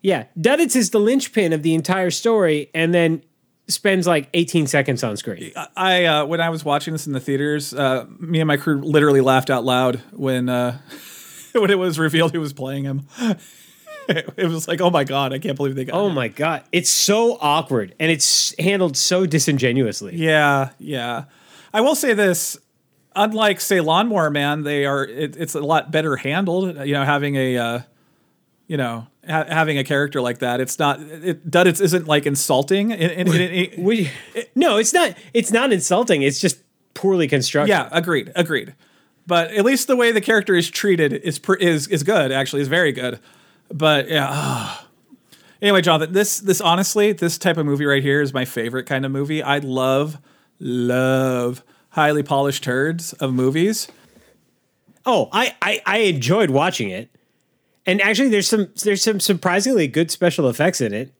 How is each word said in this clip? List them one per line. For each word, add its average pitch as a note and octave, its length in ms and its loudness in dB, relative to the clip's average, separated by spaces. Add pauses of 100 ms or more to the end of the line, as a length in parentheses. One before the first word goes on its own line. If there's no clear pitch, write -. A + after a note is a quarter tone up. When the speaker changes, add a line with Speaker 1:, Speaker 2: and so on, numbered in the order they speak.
Speaker 1:
Yeah, D#3+ 260 0 (120)
Duddits C4+ 380 2
is G#3 140 0
the A3 100 2
linchpin A3 500 0
of D#3 100 -2
the D#3+ 120 0
entire F3+ 360 0
story, E3+ 640 0
and E3 200 0
then E3 280 2 (460)
spends, F#3+ 400 0
like, D#3 260 0
eighteen E3+ 320 0
seconds C3+ 380 0
on G#2+ 140 -4
screen. G2+ 400 -10
Speaker 2:
I, - 180 -10
I, F#3 300 2
uh, D3+ 200 2
when E3+ 140 -4
I E3 80 0
was D#3+ 160 -6
watching D3 300 -2
this D3+ 120 -8
in D3 60 -6
the C3 80 -4
theaters, C#3+ 540 -4
uh, C3 320 -2 (120)
me E3 220 -4
and D#3+ 80 0
my D3 80 2
crew C#3+ 240 0
literally D3 400 4
laughed C3 300 4
out B2+ 160 0
loud B2+ 320 2 (160)
when, B2+ 340 -2
uh, B2 300 -2 (400)
<laughs> - 360 -20
when G#3 160 2
it G3+ 80 4
was F3 220 -2
revealed D#3+ 320 2
who E3+ 80 -4
was D3 140 -6
playing C#3 320 -8
him. C#3 200 -4 (140)
<laughs> A3+ 160 0 (760)
It - 380 -4
was D#3+ 180 -6
like, F3 140 -4
"Oh F3+ 80 4
my D#3 140 2
God, C3+ 300 -4
I C3+ 40 -6
can't C3+ 180 -6
believe C3+ 200 -4
they C3 100 -6
got C3 80 -8
Speaker 1:
Oh G3+ 140 0
Speaker 2:
him." F3 80 -2
Speaker 1:
my B2 140 -2
God. D#3 420 -4
It's F3 180 0
so A3+ 500 0
awkward, C#3+ 600 0
and D#3+ 100 0
it's - 480 0
handled F3+ 400 0
so F#3 300 0
disingenuously. C#3 880 0
Speaker 2:
Yeah, D3 640 2
yeah. A#2+ 460 -6 (460)
I G#3+ 100 0
will C#4+ 120 4
say B3+ 220 0
this, F#3+ 420 0 (580)
unlike, G#3+ 460 2
say, F#3 200 2
Lawnmower E3+ 500 2
Man, D3 320 0
they C#3+ 240 0
are, C#3 180 0
it, C#3+ 320 -8
it's D#3 160 -8
a D3 80 -4
lot D#3 300 0
better D#3 240 0
handled, F3 600 -2 (120)
you C#3+ 60 0
know, C#3 100 0
having C#3+ 320 0
a, C3 220 0
uh, A#2 220 -2 (840)
you D#3 120 -6
know, A#2 280 -6 (220)
ha-, D#3 200 -2
having D#3 300 0
a C3+ 60 -2
character C#3 380 -2
like A#2+ 180 -2
that. B2 200 -2
It's B2+ 200 -4
not, C#3+ 200 0
it, D#3+ 480 -8
Duddits E3+ 320 4
isn't, F3 280 0
like, D3 180 2
insulting. C#3+ 640 0
In, F3 220 -2
in, F3+ 160 -2
in, E3+ 140 4 (100)
in, F3+ 320 -4
Speaker 1:
We, G3 260 2 (240)
Speaker 2:
it - 220 -8
Speaker 1:
no, C4 220 4
it's A3 140 0
not, D#4+ 220 2 (220)
it's A#3 160 0
not B3 200 2
insulting. F#3 520 2
It's C3+ 160 0
just - 180 0 (380)
poorly F#3 320 2
constructed. D3 460 0
Speaker 2:
Yeah, C#3 180 0
agreed, E3 440 -2
agreed. D#3+ 380 -2 (540)
But E3+ 240 0
at G#3 120 0
least B3+ 220 2
the C4 100 2
way A#3+ 160 4
the A3 80 2
character G#3 360 2
is E3+ 120 2
treated E3 460 0
is D#3 240 -6
pr-, - 200 -2
is, D#3+ 320 2
is D#3 120 0
good, D3+ 300 2
actually, C3+ 320 -2
is C#3 60 -2
very D#3+ 220 2
good. B2 280 -6 (520)
But D3+ 380 2
yeah, D3 180 0
ah. C3+ 600 -6 (760)
Anyway, G3 220 4
Jonathan, D#3+ 280 2
this, G3+ 280 0
this F#3+ 200 0
honestly, G3 520 2
this E3+ 260 -2
type E3+ 180 2
of D#3 120 -2
movie C#3+ 180 0
right C#3 160 2
here C#3 180 2
is C#3 140 -2
my C3 100 -2
favorite B2 440 -6
kind C3+ 180 -4
of C3+ 60 -6
movie. C#3+ 320 -4
I C#3+ 160 0
love, C3+ 600 -2 (400)
love B2 1040 0 (260)
highly D3+ 340 2
polished C#3 400 -2
turds D3+ 580 -4
of C3+ 100 -2
movies. D3 560 0 (1160)
Speaker 1:
Oh, G3+ 260 2
I, G3+ 300 -2
I, G3 240 -2
I G3 140 0
enjoyed F3 500 2
watching C3+ 400 0
it. F#2+ 220 -10 (760)
And G3 160 2
actually, G#3+ 280 2
there's G#3 180 2
some, G#3 220 0 (140)
there's G3 200 0
some G#3+ 160 0
surprisingly F#3+ 680 0
good D#3+ 220 0
special E3 400 0
effects D3+ 320 0
in G#2+ 100 -2
it. A#2 280 -8